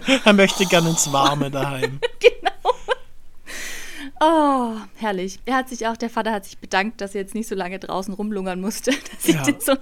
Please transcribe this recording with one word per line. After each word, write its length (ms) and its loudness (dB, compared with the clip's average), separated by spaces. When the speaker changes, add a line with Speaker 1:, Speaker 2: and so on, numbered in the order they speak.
Speaker 1:
so 200 4
Speaker 2:
er 80 10
möchte 340 6
gerne 220 6
ins 220 0
Warme 380 2
daheim. 560 -2
Speaker 1:
<laughs> 140 -6
Genau. 560 2
Oh, 540 4
herrlich. 500 -4
Er 100 0
hat 140 0
sich 180 -6
auch, 80 -2
der 140 -4
Vater 240 -2
hat 120 -4
sich 120 -16
bedankt, 440 -2
dass 140 -8
er 60 -4
jetzt 140 -10
nicht 120 -4
so 80 -6
lange 240 -4
draußen 340 -6
rumlungern 460 -4
musste, 320 -2
<laughs> 220 -4
dass 120 -8
ich 100 4
Speaker 2:
Ja. 80 -2
Speaker 1:
den 180 0
Sohn 200 2